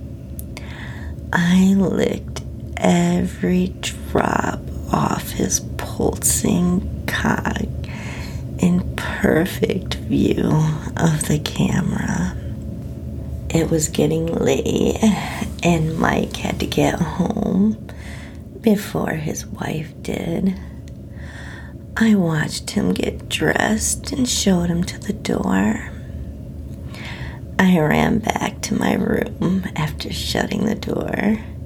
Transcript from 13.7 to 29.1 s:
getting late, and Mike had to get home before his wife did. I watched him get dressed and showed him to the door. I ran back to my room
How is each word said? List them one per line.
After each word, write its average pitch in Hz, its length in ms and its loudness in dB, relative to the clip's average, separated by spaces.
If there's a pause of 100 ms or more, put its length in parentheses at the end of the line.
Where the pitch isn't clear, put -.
getting 160 400 2
late, - 680 2 (680)
and 165 340 2
Mike - 380 2
had - 240 -4
to - 80 0
get 147 320 2
home 190 880 0 (760)
before - 500 2
his 156 360 -4
wife - 440 -6 (100)
did. - 580 -2 (1400)
I 220 180 6
watched 160 560 0
him 190 220 2
get - 340 -4
dressed - 840 2
and 269 160 0
showed 175 420 4
him 170 160 2
to - 140 -6
the - 140 -2
door. - 760 2 (1700)
I 185 180 6
ran 151 420 4
back - 420 -2
to - 120 -4
my - 200 2
room - 720 0 (100)